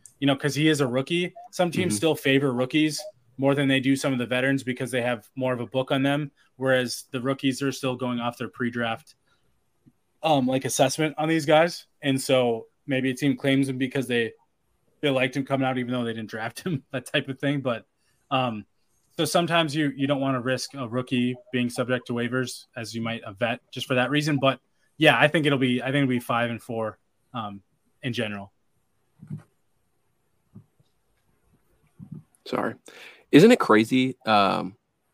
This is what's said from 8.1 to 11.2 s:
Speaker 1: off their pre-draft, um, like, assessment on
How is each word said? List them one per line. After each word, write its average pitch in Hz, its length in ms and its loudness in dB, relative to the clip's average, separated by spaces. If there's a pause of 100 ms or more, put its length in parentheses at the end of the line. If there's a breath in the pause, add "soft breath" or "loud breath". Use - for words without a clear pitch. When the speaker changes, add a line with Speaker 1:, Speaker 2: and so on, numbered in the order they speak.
Speaker 1:
off 120 200 -4
their 117 100 -8
pre-draft, 120 640 -6 (1080)
um, 143 240 4
like, 131 180 0
assessment 139 540 0
on 156 100 -2